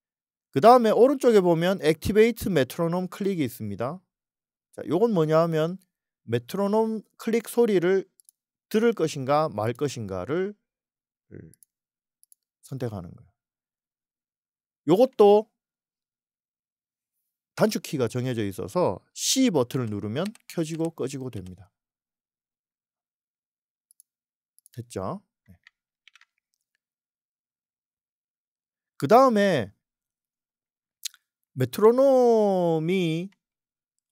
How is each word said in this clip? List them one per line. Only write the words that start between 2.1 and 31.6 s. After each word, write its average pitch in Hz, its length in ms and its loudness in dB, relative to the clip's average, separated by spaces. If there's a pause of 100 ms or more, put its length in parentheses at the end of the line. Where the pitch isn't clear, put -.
메트로놈 175 600 -2
클릭이 185 360 -4
있습니다. 113 560 -10 (720)
자, - 140 -12
요건 196 260 0
뭐냐 160 280 2
하면 165 360 -2 (460)
메트로놈 202 800 -4 (160)
클릭 226 300 -4
소리를 190 600 0 (600)
들을 226 260 0
것인가 147 560 -2
말 104 240 -4
것인가를 123 800 -6 (2000)
선택하는 107 520 -12
거예요. - 160 -20 (1600)
요것도 208 640 4 (2000)
단축키가 165 540 -2
정해져 123 360 -6
있어서 98 560 -4 (140)
C 262 360 -2
버튼을 127 360 -2
누르면 107 400 -6 (220)
켜지고 165 420 -6
꺼지고 131 400 -10
됩니다. 92 420 -16 (3000)
됐죠? 117 500 -12 (260)
네. - 80 -20 (3500)
그 139 100 -4
다음에 202 640 4 (1800)
메트로놈이, 196 1800 2 (800)